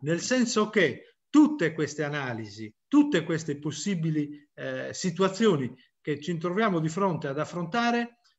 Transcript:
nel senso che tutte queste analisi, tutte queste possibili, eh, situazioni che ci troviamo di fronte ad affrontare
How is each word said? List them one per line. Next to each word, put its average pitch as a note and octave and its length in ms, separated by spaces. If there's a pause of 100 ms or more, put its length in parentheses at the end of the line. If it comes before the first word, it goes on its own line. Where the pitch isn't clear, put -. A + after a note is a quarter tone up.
nel E3 200
senso A3+ 480
che F3 480 (140)
tutte C#4 420
queste D#3 320
analisi, A2+ 680 (140)
tutte C#4+ 380
queste D#3+ 340
possibili, D#3 960
eh, C3 380
situazioni F3+ 840 (260)
che D3 200
ci F3 160
troviamo F3+ 440
di D#3 80
fronte D#3+ 400
ad C#3 100
affrontare A#3 800 (200)